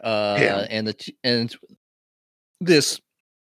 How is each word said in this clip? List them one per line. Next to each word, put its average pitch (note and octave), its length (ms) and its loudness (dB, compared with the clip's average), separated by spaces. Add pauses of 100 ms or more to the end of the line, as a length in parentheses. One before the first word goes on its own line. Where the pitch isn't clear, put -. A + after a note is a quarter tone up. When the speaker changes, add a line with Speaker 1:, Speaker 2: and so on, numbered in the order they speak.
Speaker 1:
uh, G#2 340 0
Speaker 2:
Damn. G2+ 320 2
Speaker 1:
and A2 160 -2
the G#2+ 60 -4
t-, - 320 -14
and A#2+ 280 0 (1080)
this E3+ 400 2 (480)